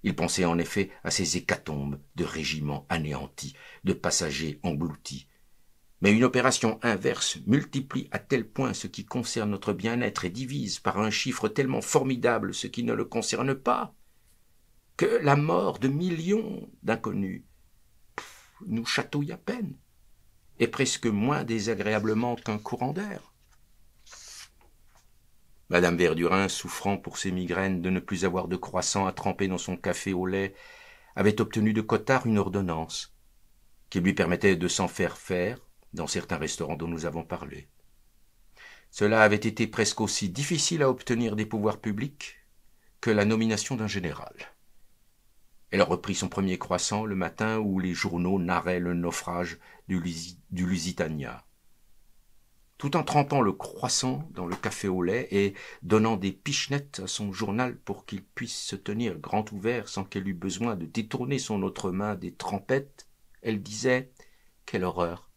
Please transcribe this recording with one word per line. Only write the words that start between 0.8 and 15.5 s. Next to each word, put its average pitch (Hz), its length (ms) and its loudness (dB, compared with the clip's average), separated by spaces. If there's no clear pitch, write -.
à 85 80 -4
ces 90 280 0
hécatombes 71 600 -4
de 87 100 -2
régiments 73 680 -4
anéantis, 69 640 -4
de 92 100 2
passagers 78 680 -2
engloutis. 76 640 -4
Mais 101 100 8
une 113 120 8
opération 127 580 4
inverse - 640 0
multiplie - 640 2
à - 80 -4
tel 117 280 0
point 127 280 -2
ce - 120 -8
qui - 200 -10
concerne 117 440 -2
notre 101 220 0
bien-être 110 540 0
et 85 40 0
divise 123 480 -4
par 98 200 0
un 110 120 2
chiffre 110 380 -2
tellement 131 320 2
formidable 120 720 2
ce - 140 -6
qui 120 180 -4
ne 117 80 0
le 107 140 0
concerne 117 480 -2
pas, - 400 -2
que 233 240 4
la 143 140 6
mort 165 420 2